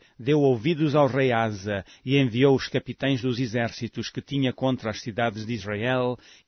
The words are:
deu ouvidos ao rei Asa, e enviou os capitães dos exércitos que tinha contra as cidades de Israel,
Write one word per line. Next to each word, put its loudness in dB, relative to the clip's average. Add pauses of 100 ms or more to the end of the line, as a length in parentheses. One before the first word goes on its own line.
(180)
deu 2
ouvidos 2
ao 6
rei 2
Asa, -2 (220)
e 2
enviou 4
os 0
capitães -4
dos -2
exércitos -4
que -10
tinha -2
contra -2
as -8
cidades -4
de -4
Israel, -2 (300)